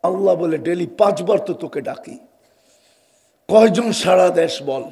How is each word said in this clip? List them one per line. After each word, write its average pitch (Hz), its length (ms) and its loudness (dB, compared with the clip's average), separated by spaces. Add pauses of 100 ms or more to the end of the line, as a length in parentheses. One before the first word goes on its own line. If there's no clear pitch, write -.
আল্লাহ 185 320 0
বলে, 165 240 -2
"ডেলি 170 280 -4
পাঁচবার 202 520 0
তো 185 140 -6
তোকে - 280 -8
ডাকি, - 380 -14 (1300)
কয়জন 220 440 4
সাড়া 185 380 2
দেশ 165 320 -2
বল?" 135 300 -6